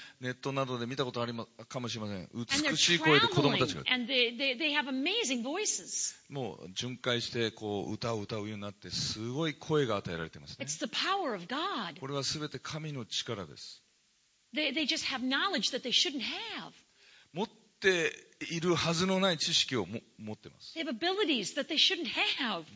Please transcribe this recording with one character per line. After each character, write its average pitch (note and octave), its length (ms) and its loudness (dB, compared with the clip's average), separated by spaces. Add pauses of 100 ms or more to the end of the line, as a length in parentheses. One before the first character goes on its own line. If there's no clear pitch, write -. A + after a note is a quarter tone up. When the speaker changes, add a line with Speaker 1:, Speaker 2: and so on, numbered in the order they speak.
(220)
Speaker 1:
ネ B2+ 80 -4
ッ B2+ 60 -4
ト C#3 180 -4
な C3+ 120 2
ど B2 140 -2
で A#2 60 -2
見 B2+ 100 -4
た C#3+ 80 0
こ B2 80 0
と A#2+ 100 -2
あ A#2 40 2
り A#2+ 80 -4
ま-、 A2+ 140 -6 (200)
か B2+ 140 -6
も A#2+ 80 -2
し A2 60 -4
れ A2 60 -4
ま G#2+ 60 -2
せ G2+ 60 -4
ん。 F2+ 200 -8
Speaker 2:
And A#2 100 -4
they're C#4+ 280 2
Speaker 1:
美 - 60 0
し F3 180 6
い E3 40 2
声 D#4 200 8
で A#4 80 6
子 F#4+ 140 4
供 B3+ 160 6
た - 100 4
ち - 80 -4
が。 C#3+ 60 -6
Speaker 2:
traveling, - 120 0
and B3 200 0
they, A#3+ 240 4
they, C4+ 200 0
they D4+ 140 2
have C#4+ 160 2
amazing C4+ 560 0
voices. - 720 -2 (140)
Speaker 1:
も B2 240 -4
う E2 200 -12
巡 B2 240 -4
回 A#2+ 240 2
し - 80 -4
て、 A#2 220 2
こ G#2 380 -2
う、 - 20 -2
歌 A#2 240 -2
を G#2+ 60 -2
歌 G#2 160 -4
う G#2 100 -4
よ G#2+ 60 -6
う - 20 -8
に G2+ 60 -10
な G2+ 80 -6
っ G2+ 40 -10
て、 - 160 -16
す G#2+ 380 -4
ご D3+ 220 -2
い C#3+ 40 -4
声 D3+ 320 2
が G#2+ 120 2
与 G2 160 -4
え E2 40 -2
ら E2 60 -4
れ D#2+ 60 -6
て D#2 100 -16
ま C#2+ 80 -18
す - 100 -14
ね。 C#4 80 -8
Speaker 2:
It's - 140 -6
the D4 60 -2
power E4 500 0
of F3 120 -8
God. C4 520 -4
Speaker 1:
こ C3 80 -6
れ C#3 60 -4
は C#3 100 0
す D3+ 160 -2
べ D3+ 80 -4
て C#3+ 100 -8
神 D#3 360 -6
の B2 120 -6
力 G2+ 400 -4
で C2+ 120 -16
す。 - 260 -16 (720)
Speaker 2:
They, D4 180 0
they D4 140 0
just D#4 260 0
have B3+ 140 -4
knowledge D4 460 2
that A#3+ 80 -4
they B3 100 -4
shouldn't C#4 300 2
have. D#4+ 500 -6 (640)
Speaker 1:
持 F3+ 100 -2
っ A3+ 40 -2 (340)
て F3 320 4 (360)
い E3 100 0
る E3+ 160 4
は E3 180 2
ず E3+ 120 4
の F#3+ 140 4
な F#3+ 120 6
い D#3+ 60 0
知 E3 160 0
識 - 220 2
を G2+ 100 2
も-、 G#2 140 -6 (180)
持 G#2+ 160 -8
っ - 40 -10
て - 120 -18
ま - 100 -18
す。 - 180 -12
Speaker 2:
They E4 60 -4
have D#4 60 -2
abilities D#4 680 0
that C#4 120 -2
they E4 80 -2
shouldn't E4+ 320 4 (320)
have. G#3 240 0 (120)